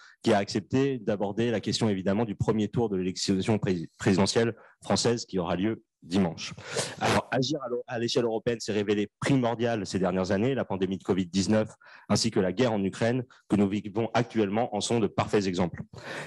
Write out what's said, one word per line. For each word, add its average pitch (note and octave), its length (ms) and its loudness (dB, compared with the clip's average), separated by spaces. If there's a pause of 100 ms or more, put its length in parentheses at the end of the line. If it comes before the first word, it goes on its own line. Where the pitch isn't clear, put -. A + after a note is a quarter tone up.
(240)
qui A2+ 100 4
a G2+ 60 6
accepté C3 580 0
d'aborder G#2 540 -2
la G#2+ 80 0
question A2 280 0
évidemment G2 380 0
du G2+ 80 -4
premier G#2+ 340 0
tour A#2 220 -2
de G2 60 -2
l'élection F#2 640 0
pré-, F2+ 280 -2 (120)
présidentielle A2 560 2 (260)
française A#2 460 0
qui F#2 100 -6
aura F2 180 -2
lieu A2 280 -2 (180)
dimanche. E2+ 520 -2 (460)
Alors, G#2+ 320 0
agir C3+ 320 -2
à B2 60 -8
l'o-, A#2+ 180 -4
à B2 100 -6
l'échelle A#2 280 0
européenne A2+ 340 -2
s'est A2 140 -4
révélé G#2 360 0 (100)
primordial A#2 680 0
ces G2+ 100 -4
dernières F#2 320 0
années. G#2+ 240 2
La A#2 100 -2
pandémie F#2+ 360 -2
de - 40 -18
covid F#2+ 220 2
dix-neuf G2 440 2 (400)
ainsi G#2 200 2
que A2 100 0
la F#2+ 140 2
guerre A#2 200 2
en G2 100 0
Ukraine A#2 400 0 (260)
que G#2 60 2
nous G2+ 120 6
vivons G#2 460 -4
actuellement A2 640 0
en G2+ 60 -2
sont A#2 180 0
de G2 80 2
parfaits G#2+ 400 0
exemples. F2+ 340 0 (460)